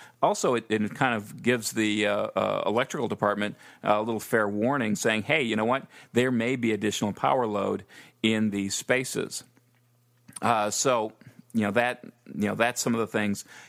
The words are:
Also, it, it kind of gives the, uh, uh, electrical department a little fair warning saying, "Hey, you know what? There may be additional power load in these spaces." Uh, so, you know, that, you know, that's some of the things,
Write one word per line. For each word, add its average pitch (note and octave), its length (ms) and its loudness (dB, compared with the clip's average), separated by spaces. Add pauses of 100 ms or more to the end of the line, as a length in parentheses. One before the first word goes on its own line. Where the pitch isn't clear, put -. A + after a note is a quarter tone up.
(240)
Also, F3 320 4
it, A2+ 140 -2
it G#2+ 260 0
kind B2+ 180 2
of G#2 300 -6
gives A#2+ 300 2
the, G#2+ 340 2
uh, G#2 280 0
uh, G2+ 300 0
electrical A#2+ 420 0
department G#2 480 0 (280)
a G#2 180 2
little A2 180 -2
fair G#2+ 280 2
warning A2 480 0
saying, A2 280 0
"Hey, D3+ 200 0
you A2 120 -2
know A2 100 0
what? C3 200 0 (280)
There B2+ 180 4
may A#2+ 240 0
be A#2 160 0
additional G#2 420 -2
power C3+ 320 0
load G2+ 380 -2 (400)
in A2 260 2
these G2 240 -4
spaces." - 720 -4 (960)
Uh, G#2+ 300 0
so, A2+ 400 0 (420)
you A2 100 2
know, G2+ 80 0
that, A#2+ 340 0 (280)
you G2+ 140 -2
know, G2+ 80 -2
that's A#2+ 240 0
some A#2+ 140 0
of A2+ 60 0
the G#2+ 80 0
things, G#2 360 -2 (260)